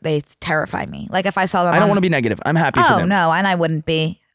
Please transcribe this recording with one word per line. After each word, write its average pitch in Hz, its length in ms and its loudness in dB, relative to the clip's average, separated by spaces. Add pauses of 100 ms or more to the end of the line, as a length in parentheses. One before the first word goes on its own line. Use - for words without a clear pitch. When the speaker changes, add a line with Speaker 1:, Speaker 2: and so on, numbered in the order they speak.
Speaker 1:
they 151 200 -2 (200)
terrify - 440 -4
me. - 260 -12
Like, 190 140 -2
if 196 120 -4
I 190 80 0
saw 180 200 0
them 170 80 2
Speaker 2:
I 156 40 4
don't 190 60 6
Speaker 1:
on 208 60 4
Speaker 2:
wanna 202 120 2
be 185 80 2
negative. 120 360 0
I'm 156 100 0
happy 160 260 2
for 311 120 4
Speaker 1:
Oh, 190 60 4
Speaker 2:
them. 170 100 0
Speaker 1:
no, 180 220 2
and 190 160 0
I 190 80 0
wouldn't 160 300 -2
be. 160 360 -2 (140)